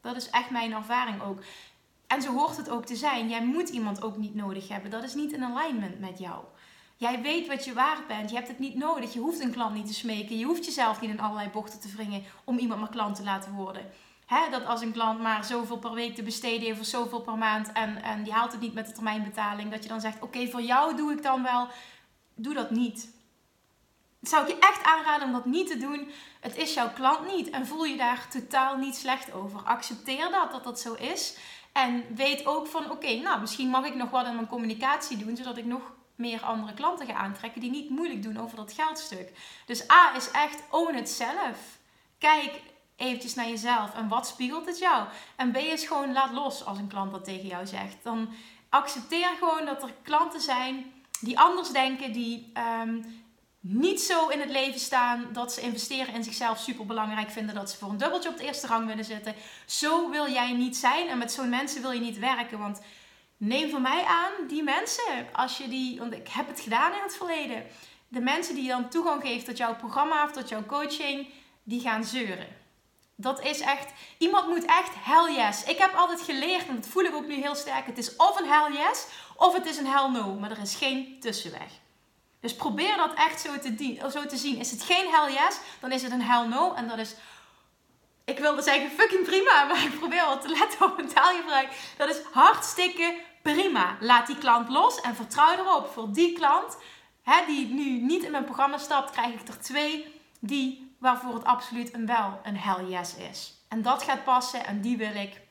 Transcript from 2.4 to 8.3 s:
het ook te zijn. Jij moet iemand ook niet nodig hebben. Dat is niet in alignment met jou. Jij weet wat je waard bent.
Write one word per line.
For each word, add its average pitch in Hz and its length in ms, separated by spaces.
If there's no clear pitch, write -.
het - 140
ook 240 160
te 240 100
zijn. 240 320
Jij 233 160
moet 330 240
iemand 214 340
ook 214 140
niet 208 180
nodig 196 340
hebben. 202 220
Dat 226 120
is 254 120
niet 294 180
in 262 120
alignment 240 560
met 185 180
jou. 180 260
Jij 240 260
weet 320 240
wat 277 180
je 262 80
waard 277 340
bent. 214 240